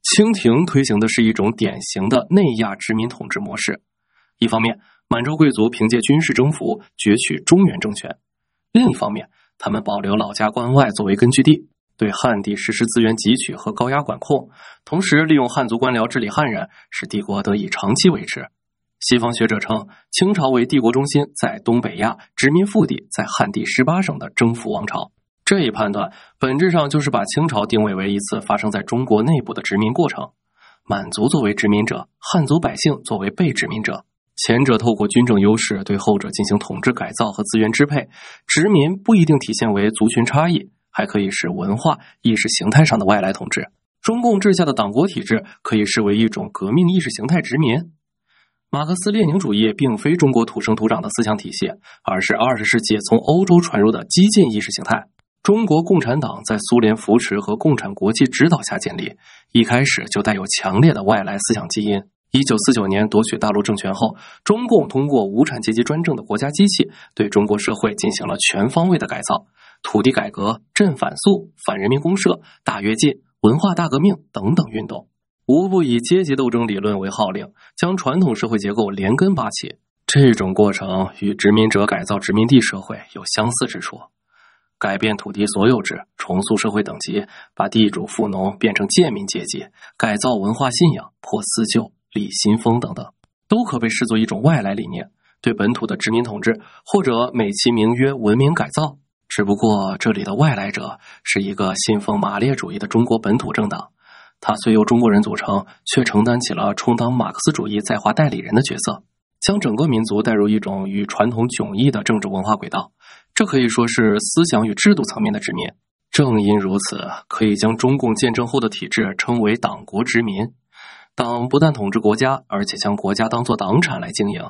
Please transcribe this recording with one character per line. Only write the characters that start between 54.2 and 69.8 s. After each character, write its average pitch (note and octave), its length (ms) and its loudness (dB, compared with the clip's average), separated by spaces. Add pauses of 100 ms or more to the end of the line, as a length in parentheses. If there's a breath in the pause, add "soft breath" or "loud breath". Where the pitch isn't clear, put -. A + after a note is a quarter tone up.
进 G3+ 280 4
意 G#2+ 80 -2
识 G2+ 120 -6
形 - 120 -8
态。 A2 220 -2 (380)
中 A3 220 4
国 D#3+ 180 2
共 E3+ 180 2
产 B2+ 180 -2
党 - 240 -6
在 A2 140 -2
苏 A#2+ 220 2
联 A2 180 4
扶 A2 220 4
持 G#2 200 -2
和 G2+ 160 -4
共 C#3 220 2
产 G2 160 -8
国 G2+ 180 0
际 B2 140 4
指 C3+ 240 2
导 E3+ 140 2
下 - 160 -6
建 - 180 -8
立， - 160 -10 (400 soft breath)
一 A#2 100 6
开 B2 220 2
始 - 200 -2
就 - 180 -4
带 G#2+ 100 0
有 G2 140 -4
强 F#2+ 340 0
烈 D#3+ 100 8
的 G#2 120 -6
外 G#2 200 2
来 G2+ 140 -6
思 G2+ 160 -4
想 G2+ 160 -6
基 G#2+ 140 -4
因。 G2+ 200 -2 (280)
一 C3 100 2
九 C#3 160 2
四 C3 160 2
九 A2+ 140 0
年 G2+ 200 0
夺 G#2+ 160 2
取 - 140 -4
大 G#2+ 140 0
陆 G#2 100 0
政 G#2 160 -2
权 F#2+ 160 -6
后， A2 240 -2 (260 loud breath)
中 A#3 240 0
共 G#3 220 4
通 C3+ 180 0
过 C3+ 160 2
无 G2+ 220 2
产 A#2 160 -8
阶 A2 100 -2
级 A2+ 120 0
专 D3+ 200 -2
政 E3 120 0
的 A2 80 -10
国 G#2 140 -4
家 C#3 120 -2
机 F#3+ 180 4
器， - 220 0 (240 loud breath)
对 G#2 160 -2
中 G#2 160 2
国 G#2 120 0
社 - 180 -4
会 G#2 180 -2
进 G2+ 180 -2
行 - 160 -6
了 E2+ 100 -4
全 - 300 0
方 E3+ 220 2
位 F3+ 80 4
的 - 100 -4
改 - 140 -8
造， - 240 -4 (380 soft breath)